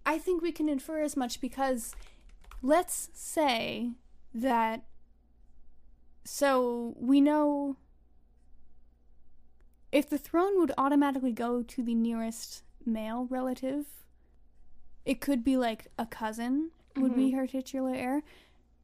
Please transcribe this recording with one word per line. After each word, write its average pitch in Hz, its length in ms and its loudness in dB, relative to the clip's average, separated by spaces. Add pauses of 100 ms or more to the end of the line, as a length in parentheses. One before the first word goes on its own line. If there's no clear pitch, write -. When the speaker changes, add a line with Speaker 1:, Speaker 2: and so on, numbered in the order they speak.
Speaker 1:
I 302 140 2
think 349 220 0
we 339 100 0
can 302 180 0
infer 302 320 -2
as 294 160 -2
much 247 240 -4
because 262 540 -2 (640)
let's 320 520 2
say 240 800 0 (420)
that, 226 500 0 (1400)
so 247 760 2
we 269 220 6
know 294 540 4 (2250)
if 285 180 4
the 294 80 -2
throne 381 420 2
would 320 180 4
automatically 277 540 4
go 240 320 -2
to - 200 -6
the 233 120 0
nearest 226 680 -2 (220)
male 226 440 -4
relative, 262 560 -2 (1200)
it - 160 0
could 269 220 0
be, 262 140 4
like, 226 300 -2 (100)
a 233 80 -4
cousin 240 640 -4 (240)
would 262 200 2
be 262 140 4
Speaker 2:
Mm-hmm. 262 80 2
Speaker 1:
her 262 100 0
titular 262 480 -4
heir. 262 260 -2 (640)